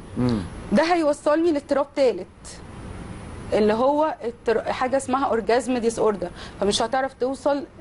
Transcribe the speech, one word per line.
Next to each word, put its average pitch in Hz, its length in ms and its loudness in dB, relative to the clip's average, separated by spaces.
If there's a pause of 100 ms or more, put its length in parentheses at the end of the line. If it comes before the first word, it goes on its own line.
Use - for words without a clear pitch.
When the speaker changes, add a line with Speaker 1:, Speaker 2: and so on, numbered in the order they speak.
(180)
Speaker 1:
مم. 120 200 2 (340)
Speaker 2:
ده 226 100 6 (120)
هيوصلني 311 580 2
لاضطراب 285 340 0 (100)
ثالث، 220 300 2 (1300)
اللي 214 200 4
هو 285 500 2
اضطر-، 226 480 -2
حاجه 254 260 0
اسمها 269 300 0
اورجازم 233 520 0
ديس 226 200 0
اوردر، 190 300 0 (320)
فمش 202 220 2
هتعرف 262 320 -2
توصل 269 500 0 (160)